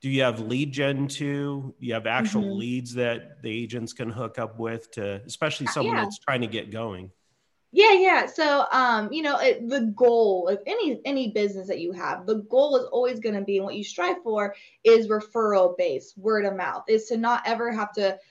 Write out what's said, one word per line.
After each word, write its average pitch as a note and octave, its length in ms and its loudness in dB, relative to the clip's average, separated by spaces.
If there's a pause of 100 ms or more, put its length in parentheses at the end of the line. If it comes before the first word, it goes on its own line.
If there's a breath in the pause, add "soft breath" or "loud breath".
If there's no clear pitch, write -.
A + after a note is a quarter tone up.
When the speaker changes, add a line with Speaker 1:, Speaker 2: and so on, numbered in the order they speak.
Speaker 1:
do C3+ 80 -6
you C3 140 4
have A#2 180 2
lead C3 320 -2
gen C#3 340 0
too? C#3+ 720 -6
You A#2+ 140 -6
have A2+ 140 -4
actual B2+ 360 0
Speaker 2:
Mm-hmm. G2 160 -6
Speaker 1:
leads A#2+ 360 -6
that A#2+ 460 -4
the A#2 80 -8
agents A2+ 440 -8
can A#2 160 -8
hook A2+ 300 -8
up A2 200 -8
with A2+ 320 -8
to, G2+ 340 -8
especially C3+ 420 -4
Speaker 2:
Uh, - 40 -2
Speaker 1:
someone A2 240 0
Speaker 2:
yeah. A2 80 0
Speaker 1:
that's G#2 160 -8
trying C3 220 -2
to A#2 60 -2
get G#2+ 240 -8
going? G2 400 -10 (600)
Speaker 2:
Yeah, G#4 220 8
yeah. F4+ 340 6
So, D4 440 2
um, A3+ 400 2
you D#4 120 -4
know, C#4+ 160 0
it, A#3+ 280 2
the C4 140 0 (140)
goal A3 520 4
of G3 200 0
any, F4 380 -2
any C4 260 -2
business G3 380 -2
that E3+ 100 -4
you F3 140 -6
have, F3+ 340 -6
the A3 80 0
goal C4 420 2
is B3+ 80 -2
always B3 340 -2
gonna G#3 240 -4
be, G3+ 140 -2
and F#3+ 80 -2
what G3+ 100 -8
you G#3 80 -8
strive F#3 400 -4
for G#3 320 -2 (280 loud breath)
is A3+ 240 8
referral G#3 720 2
based, E3+ 400 -2
word G#3 280 0
of G3 100 -2
mouth, F3 320 -6
is A3 200 2
to A#3 100 -2
not A#3 280 2
ever A#3 260 -2
have G#3+ 220 -4
to G3 260 0 (100 loud breath)